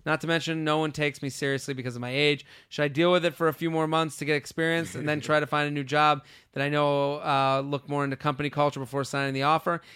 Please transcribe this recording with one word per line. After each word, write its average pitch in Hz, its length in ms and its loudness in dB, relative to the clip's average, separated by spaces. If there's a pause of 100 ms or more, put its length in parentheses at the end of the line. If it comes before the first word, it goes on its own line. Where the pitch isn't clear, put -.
Not 156 160 0
to 156 60 -6
mention, 165 360 0
no 151 140 2
one 156 140 0
takes 147 320 -4
me 139 60 -4
seriously 139 440 -4
because 127 220 -8
of 120 60 -8
my 123 100 -6
age. 147 340 2 (240)
Should 147 140 -2
I 147 40 2
deal 165 240 4
with 175 140 4
it 165 80 0
for 165 140 0
a 156 80 2
few 165 160 -2
more 160 160 0
months 160 300 0
to 147 80 -8
get 151 100 2
experience 165 580 -2
and 151 160 -4
then 151 100 0
try 151 200 2
to 147 80 -2
find 147 200 0
a 147 40 -4
new 143 120 -2
job 147 400 2 (300)
that 135 100 -2
I 143 60 0
know, 143 520 2
uh, 135 440 2
look 143 240 -4
more 143 140 0
into 135 120 -2
company 147 360 -2
culture 147 280 0
before 135 240 -4
signing 139 300 -2
the 135 100 -2
offer? 160 380 2 (140)